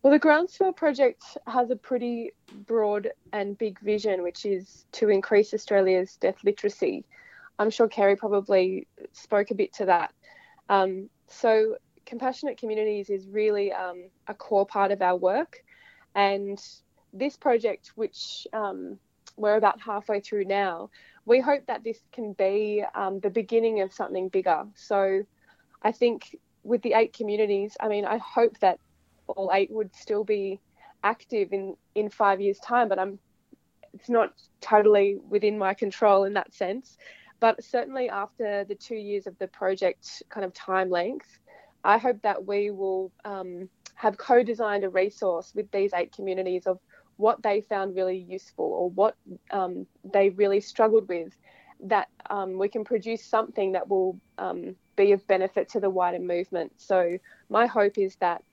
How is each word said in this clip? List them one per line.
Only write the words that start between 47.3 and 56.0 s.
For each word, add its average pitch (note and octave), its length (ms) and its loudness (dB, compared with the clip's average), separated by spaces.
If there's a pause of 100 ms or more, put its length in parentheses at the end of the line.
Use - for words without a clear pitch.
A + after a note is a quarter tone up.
they G#3 180 0
found G3 340 -4
really F#3 220 -2
useful F3+ 480 -10
or E3+ 260 -2
what, F#3+ 240 2 (360)
um, F#3 340 -4 (280)
they G3 160 6
really G3 300 2
struggled G#3+ 480 2
with E3+ 260 -8 (500)
that, F#3+ 260 0 (200)
um, F#3+ 300 -6
we G3 100 0
can A3 140 -4
produce A3+ 400 -4
something G#3+ 480 -2
that F3+ 180 -4
will, F#3 300 0 (180)
um, F3+ 380 -8 (200)
be G3+ 160 6
of G3 140 2
benefit F#3+ 440 0
to A3 100 -4
the G3 100 0
wider F3+ 300 0